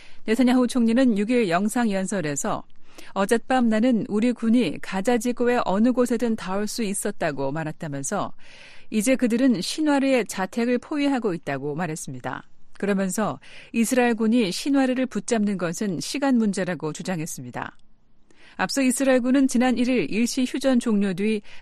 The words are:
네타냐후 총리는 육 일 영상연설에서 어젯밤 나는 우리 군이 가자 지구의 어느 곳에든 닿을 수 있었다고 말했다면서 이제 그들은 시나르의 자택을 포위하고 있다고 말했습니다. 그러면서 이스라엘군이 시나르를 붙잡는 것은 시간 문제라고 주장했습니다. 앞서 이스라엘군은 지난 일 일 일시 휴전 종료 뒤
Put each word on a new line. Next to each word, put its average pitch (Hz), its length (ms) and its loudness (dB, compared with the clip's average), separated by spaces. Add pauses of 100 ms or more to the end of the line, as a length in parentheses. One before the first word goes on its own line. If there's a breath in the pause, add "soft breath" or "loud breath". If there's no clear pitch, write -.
(240 loud breath)
네타냐후 247 440 4
총리는 233 500 4
육 208 120 0
일 240 180 4
영상연설에서 190 1120 0 (460 loud breath)
어젯밤 233 600 2
나는 220 400 4
우리 214 220 2
군이 226 500 2
가자 196 380 0
지구의 247 460 0
어느 214 260 4
곳에든 240 460 2
닿을 196 320 -4
수 233 160 -4
있었다고 165 640 -2
말했다면서 151 840 -6 (580 loud breath)
이제 220 260 2
그들은 240 440 2
시나르의 269 640 0
자택을 233 520 -2
포위하고 269 560 -2
있다고 143 400 -6
말했습니다. 139 720 -8 (340)
그러면서 196 640 -2 (320 loud breath)
이스라엘군이 233 800 2
시나르를 262 540 0
붙잡는 208 520 -2
것은 175 400 -4
시간 277 400 0
문제라고 185 540 -2
주장했습니다. 156 840 -8 (800 soft breath)
앞서 190 240 0
이스라엘군은 262 680 4
지난 247 280 2
일 240 120 2
일 247 200 2
일시 240 360 0
휴전 262 340 0
종료 202 360 2
뒤 208 280 -2 (200 loud breath)